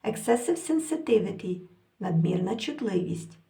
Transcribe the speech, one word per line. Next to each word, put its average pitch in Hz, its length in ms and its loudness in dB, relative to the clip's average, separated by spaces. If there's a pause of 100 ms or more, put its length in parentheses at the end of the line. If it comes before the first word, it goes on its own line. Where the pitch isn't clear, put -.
Excessive 240 640 0
sensitivity – 208 880 0 (400)
надмірна 180 560 2
чутливість. 185 800 -4 (120)